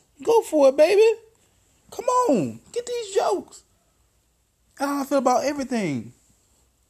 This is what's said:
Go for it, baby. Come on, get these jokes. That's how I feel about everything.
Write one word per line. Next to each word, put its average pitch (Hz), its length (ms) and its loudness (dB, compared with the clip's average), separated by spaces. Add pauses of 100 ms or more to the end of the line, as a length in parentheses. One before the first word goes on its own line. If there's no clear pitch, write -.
(240)
Go 453 180 2
for 285 280 2
it, 269 80 2
baby. 403 420 4 (720)
Come 453 140 -14
on, 285 540 0 (120)
get 480 140 -8
these 480 280 -10
jokes. - 500 -4 (1160)
That's 277 100 -4
how 285 120 -4
I 269 40 -6
feel 285 140 -2
about 247 240 2
everything. 233 720 -4 (760)